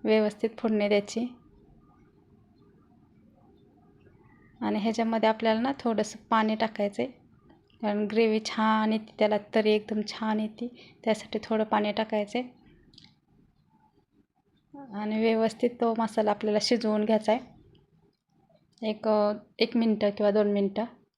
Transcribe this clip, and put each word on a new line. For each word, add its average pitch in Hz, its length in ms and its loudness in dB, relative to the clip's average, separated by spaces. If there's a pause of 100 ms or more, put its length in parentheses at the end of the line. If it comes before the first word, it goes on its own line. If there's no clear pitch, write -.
व्यवस्थित 214 540 2
फोडणी 214 300 0
द्यायची. 208 480 0 (3250)
आणि 214 180 -2
ह्याच्यामध्ये 226 500 0
आपल्याला 220 300 0
ना 254 200 0
थोडंसं 220 380 -2 (120)
पाणी 220 260 2
टाकायचं 220 480 -2
आहे, 262 200 -10 (580)
कारण 208 300 -2
ग्रेव्ही 220 340 2
छान 220 480 2
येते, 220 260 -6
त्याला 214 160 4 (200)
तरी 214 160 4
एकदम 214 360 0
छान 220 320 -4
येते, 220 640 -10
त्यासाठी 214 400 -2
थोडं 220 200 0
पाणी 208 280 0
टाकायचं 214 480 -4
आहे. 247 240 -12 (2250)
आणि 214 240 -4
व्यवस्थित 226 500 2 (120)
तो 226 160 2
मसाला 220 320 0
आपल्याला 208 320 0
शिजवून 214 440 0
घ्यायचा 214 260 2
आहे 247 100 2 (1500)
एक, 214 180 -4
अ, 208 260 2 (260)
एक 226 180 0
मिनटं 214 320 2
किंवा 208 220 2
दोन 208 200 2
मिनटं. 196 320 0 (340)